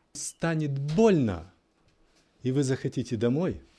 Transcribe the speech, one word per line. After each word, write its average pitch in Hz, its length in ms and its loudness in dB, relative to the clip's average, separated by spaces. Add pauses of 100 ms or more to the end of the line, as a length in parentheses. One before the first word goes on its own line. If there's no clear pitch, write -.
(140)
станет 156 680 -4
больно, 147 720 2 (880)
и 127 100 -2
вы 139 120 2
захотите 131 540 -2
домой, 127 440 0 (180)